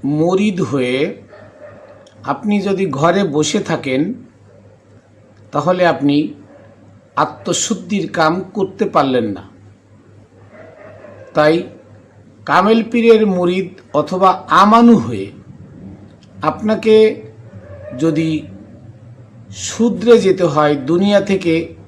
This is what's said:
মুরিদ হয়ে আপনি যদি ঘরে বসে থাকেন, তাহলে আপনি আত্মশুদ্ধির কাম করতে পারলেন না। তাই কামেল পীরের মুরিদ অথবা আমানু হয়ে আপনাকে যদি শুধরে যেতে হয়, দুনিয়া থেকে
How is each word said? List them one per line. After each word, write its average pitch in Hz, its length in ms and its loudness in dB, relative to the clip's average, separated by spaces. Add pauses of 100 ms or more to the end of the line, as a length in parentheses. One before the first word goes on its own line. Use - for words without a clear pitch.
মুরিদ 175 560 0
হয়ে 135 640 -2 (1000)
আপনি 208 360 -2
যদি 190 260 -2
ঘরে 165 380 0
বসে 151 360 -2
থাকেন, 143 540 -4 (1400)
তাহলে 175 340 0
আপনি 143 480 0 (840)
আত্মশুদ্ধির 180 960 -4
কাম 170 320 0 (100)
করতে 202 300 -4
পারলেন 131 400 0
না। 98 180 -8 (1900)
তাই 160 280 4 (840)
কামেল 202 440 2
পীরের 226 360 4
মুরিদ 180 420 -2 (260)
অথবা 185 540 0
আমানু 214 480 6
হয়ে 110 360 -6 (1080)
আপনাকে 220 800 2 (760)
যদি 156 480 -2 (1040)
শুধরে 226 680 2
যেতে 185 260 2
হয়, 147 320 2
দুনিয়া 180 440 2
থেকে 170 540 -2 (140)